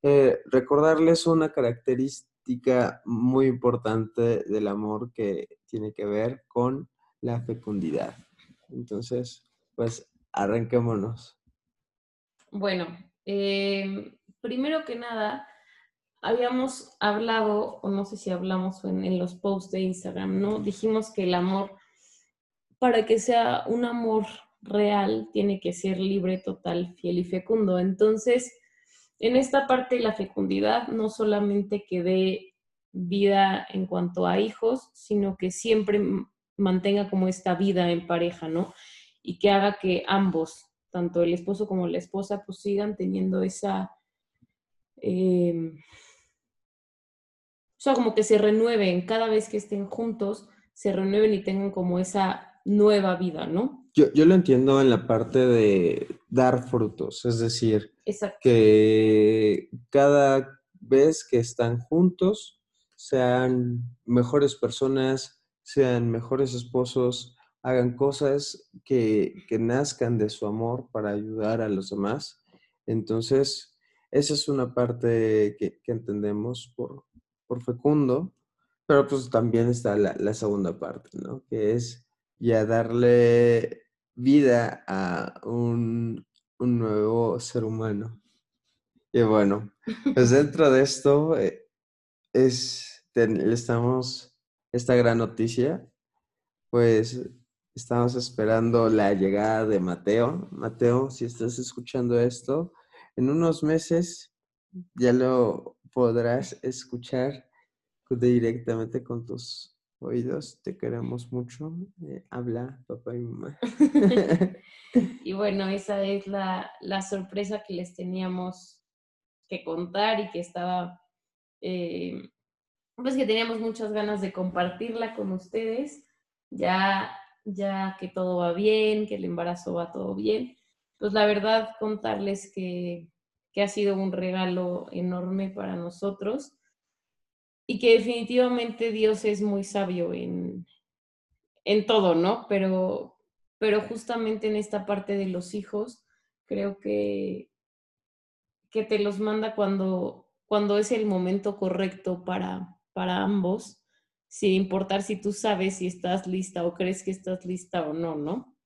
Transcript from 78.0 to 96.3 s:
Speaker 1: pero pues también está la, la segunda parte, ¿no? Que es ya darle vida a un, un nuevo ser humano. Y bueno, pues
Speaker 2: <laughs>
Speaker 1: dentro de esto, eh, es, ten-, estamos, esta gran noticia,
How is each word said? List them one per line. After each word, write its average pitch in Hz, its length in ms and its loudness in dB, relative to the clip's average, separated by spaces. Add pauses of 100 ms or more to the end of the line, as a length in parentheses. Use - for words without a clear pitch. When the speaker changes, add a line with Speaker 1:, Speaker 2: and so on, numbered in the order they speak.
Speaker 1:
pero 139 200 6
pues 135 220 -4
también 117 400 2
está 120 280 0
la, 101 220 2
la 101 140 0
segunda 101 460 -2
parte, - 340 -12
¿no? - 320 -12
Que 107 280 0
es 120 360 -4 (300)
ya 113 280 2
darle 120 1160 4 (340)
vida 123 720 4
a 95 560 -4
un, 117 840 -2 (320)
un 123 200 2
nuevo 110 640 2
ser 120 240 -4
humano. 110 560 -6 (920)
Y 120 100 4
bueno, 107 500 4 (420)
pues 123 160 6
Speaker 2:
<laughs> - 0 -
Speaker 1:
dentro 147 400 6
de 131 120 8
esto, 143 560 2
eh, - 300 -2 (640)
es, - 800 0
ten-, 110 280 2 (120)
estamos, 120 840 -2 (360)
esta 123 220 0
gran 117 240 4
noticia, 120 680 -2 (840)